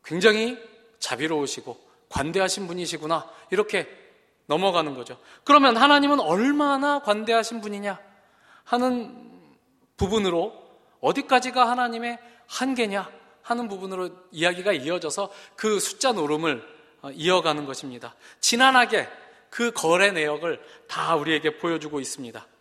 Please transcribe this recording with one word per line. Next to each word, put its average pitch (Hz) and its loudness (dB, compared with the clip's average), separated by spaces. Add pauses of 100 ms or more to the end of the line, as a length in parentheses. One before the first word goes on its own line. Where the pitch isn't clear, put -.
굉장히 214 2 (400)
자비로우시고 135 -4 (300)
관대하신 180 -2
분이시구나." 165 -6 (200)
이렇게 196 -2 (600)
넘어가는 165 0
거죠. 123 -14 (260)
그러면 277 8
하나님은 285 6
얼마나 277 2
관대하신 220 0
분이냐 202 -8 (600)
하는 247 -2 (800)
부분으로, 190 0 (480)
어디까지가 254 2
하나님의 240 -4 (280)
한계냐 226 -2 (320)
하는 240 -4
부분으로 185 -6 (200)
이야기가 180 0
이어져서 165 -4 (240)
그 214 0
숫자 - 0
노름을, 151 -2 (380)
어, 139 -14
이어가는 160 0
것입니다. 123 -12 (260)
지난하게 233 4 (400)
그 233 -2
거래 180 2
내역을 151 -4 (240)
다 156 -2
우리에게 151 0
보여주고 151 -4
있습니다. 120 -12 (140)